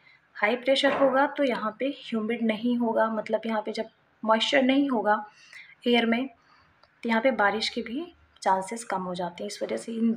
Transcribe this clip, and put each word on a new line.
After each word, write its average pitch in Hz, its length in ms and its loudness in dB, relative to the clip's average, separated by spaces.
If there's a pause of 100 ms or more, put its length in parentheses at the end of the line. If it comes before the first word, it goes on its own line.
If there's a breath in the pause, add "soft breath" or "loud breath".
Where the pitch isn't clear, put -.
(340 soft breath)
हाई 214 220 0
pressure 269 360 2
होगा, 277 340 4
तो 285 180 -2
यहाँ 214 340 -2
पे 262 100 -2
humid 233 540 -4
नहीं 226 340 0
होगा, 226 300 2
मतलब 214 400 -2
यहाँ 220 160 -2
पे 220 100 -6
जब 220 160 -6 (360)
moisture 226 380 4
नहीं 269 280 2
होगा 214 400 0 (560 loud breath)
एयर 240 200 4
में, 240 220 0 (760 soft breath)
तो 233 60 -6
यहाँ 226 120 2
पे 269 100 4
बारिश 214 380 0
के 233 140 -6
भी 277 320 -10 (280)
chances 190 420 0
कम 190 180 -4
हो 180 120 -6
जाते 180 300 -6
हैं। 208 40 -8
इस - 140 -10
वजह 220 140 -6
से 226 160 -10
इन, 226 240 0